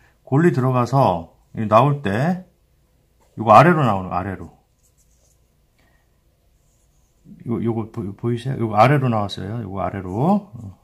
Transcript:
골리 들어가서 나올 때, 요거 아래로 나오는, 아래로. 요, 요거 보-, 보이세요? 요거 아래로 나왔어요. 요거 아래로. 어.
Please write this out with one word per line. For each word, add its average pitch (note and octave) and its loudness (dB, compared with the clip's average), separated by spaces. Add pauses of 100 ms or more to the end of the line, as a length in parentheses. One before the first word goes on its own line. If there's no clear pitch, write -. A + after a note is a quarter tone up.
(240)
골리 E3 2
들어가서 B2 0 (320)
나올 C#3 4
때, C#3+ -4 (920)
요거 A2+ 2
아래로 D3 6
나오는, F#2+ -2
아래로. F2+ -8 (3000)
요, A#2 -4
요거 A2 -4
보-, G2 -10
보이세요? A#2+ -6
요거 A2 -4
아래로 C3 4
나왔어요. G#2 -6
요거 F#2+ -8
아래로. G2 -4
어. G2+ -18